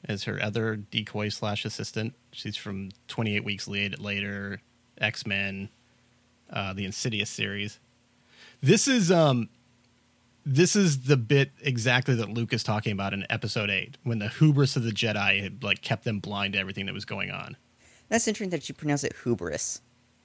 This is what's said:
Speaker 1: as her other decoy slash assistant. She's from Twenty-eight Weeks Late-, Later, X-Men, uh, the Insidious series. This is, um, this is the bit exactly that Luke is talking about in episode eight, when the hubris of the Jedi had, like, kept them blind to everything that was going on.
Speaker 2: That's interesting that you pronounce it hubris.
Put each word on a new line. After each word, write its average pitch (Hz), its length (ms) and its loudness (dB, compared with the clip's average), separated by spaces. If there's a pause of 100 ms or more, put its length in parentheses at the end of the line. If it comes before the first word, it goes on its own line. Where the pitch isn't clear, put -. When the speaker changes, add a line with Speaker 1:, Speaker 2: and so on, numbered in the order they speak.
Speaker 1:
as 101 200 -4
her 104 180 -4
other 110 340 -2
decoy 107 540 -4
slash 104 340 -4
assistant. 110 520 -6 (160)
She's - 260 -10
from 98 320 -8 (180)
Twenty-eight 104 380 -2
Weeks 101 220 -6
Late-, 101 320 -4
Later, 101 640 -6 (360)
X-Men, 98 720 -4 (800)
uh, 95 240 -6
the 98 120 -4
Insidious 101 440 -4
series. 101 500 -6 (840)
This 202 280 6
is, 220 220 4
um, 143 360 6 (960)
this 151 300 6
is 160 280 6
the 139 140 6
bit 135 340 4 (100)
exactly 123 540 2
that 110 140 -2
Luke 117 220 -2
is 113 120 0
talking 110 280 0
about 98 220 -2
in 98 160 -4
episode 107 400 -2
eight, 98 340 -2
when 117 160 -2
the 104 80 -4
hubris 143 480 6
of 120 80 0
the 113 80 -2
Jedi 101 500 2
had, 98 220 -8
like, 101 180 0
kept - 220 -2
them 107 160 -2
blind 101 340 -4
to 98 60 0
everything 98 280 -6
that 95 60 -8
was 98 120 -8
going 95 260 -6
on. 95 240 -10 (540)
Speaker 2:
That's 226 180 2
interesting 208 220 -4
that 160 180 -4
you - 80 -10
pronounce 147 300 -2
it - 80 -2 (100)
hubris. 87 580 -2 (440)